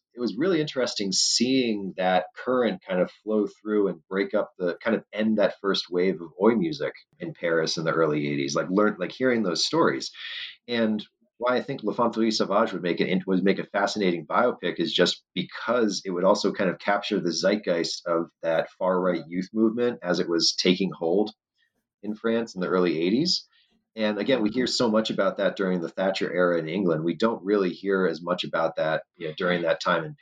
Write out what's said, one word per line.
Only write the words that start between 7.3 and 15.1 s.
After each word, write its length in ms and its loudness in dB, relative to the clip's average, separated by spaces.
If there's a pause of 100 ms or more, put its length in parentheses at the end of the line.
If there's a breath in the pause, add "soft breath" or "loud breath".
Paris 420 0
in 80 -4
the 60 0
early 380 0
eighties, 260 -2
like, 160 -2
learn, 300 2
like, 100 -6
hearing 320 0
those 240 -2
stories. 460 0 (560 loud breath)
And 360 0 (340)
why 180 0
I 60 -2
think 200 -8
L'Infanterie 500 0
Sauvage 400 2
would 100 -6
make 180 0
it 80 0
in-, 180 0
would 160 2
make 160 4
a 80 -6
fascinating 600 0
biopic 520 0
is 140 -2
just 320 2 (100)